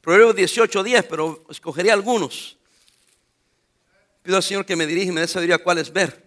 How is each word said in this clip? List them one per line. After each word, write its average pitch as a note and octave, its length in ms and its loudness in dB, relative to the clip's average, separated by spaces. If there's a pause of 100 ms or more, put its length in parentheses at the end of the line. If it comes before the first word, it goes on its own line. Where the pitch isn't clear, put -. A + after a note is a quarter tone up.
Proverbios G#3+ 340 6
dieciocho G3 480 0
diez, A#3 220 2
pero D#3 440 -8
escogería E3+ 440 -2
algunos. G3+ 640 -2 (1600)
Pido F#3 140 0
al F#3 60 4
Señor G3 220 -4
que F#3+ 120 -4
me D#3+ 100 -2
dirija F3+ 220 -2
y F#3 40 -4
me D#3+ 80 -2
dé E3 80 -2
sabiduría E3+ 300 0
cuál F3 200 0
es D#3 140 -8
ver. F3+ 340 -2